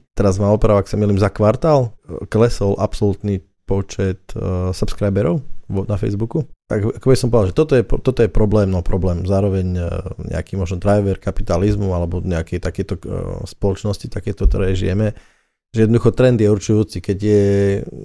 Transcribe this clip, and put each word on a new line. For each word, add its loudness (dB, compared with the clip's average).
teraz 2
ma 2
oprav, 4
ak -2
sa -2
mýlim, 2
za 2
kvartál, 2
e, -12
klesol 2
absolútny -2
počet, -4
e, -8
subscriberov 0
vo-, -4
na -2
Facebooku. -4
Tak -4
ako -2
by 6
som 0
povedal, 4
že -6
toto 2
je, 6
toto 0
je 4
problém, 4
no 0
problém. 0
Zároveň, 0
e, -2
nejaký -6
možno -4
driver 0
kapitalizmu -2
alebo -2
nejakej -4
takéto, -6
e, -14
spoločnosti, -6
takéto, -6
ktoré 2
žijeme, -2
že 2
jednoducho 4
trend 4
je 4
určujúci. 0
Keď -4
je 4